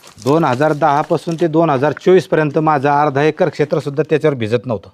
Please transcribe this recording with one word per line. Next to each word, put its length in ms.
दोन 200
हजार 300
दहा 280
पासून 400
ते 60
दोन 220
हजार 220
चोवीस 360
पर्यंत 320
माझं 300
अर्धा 340
एकर 260
क्षेत्र 300
सुद्धा 300
त्याच्यावर 260
भिजत 300
नव्हतं. 280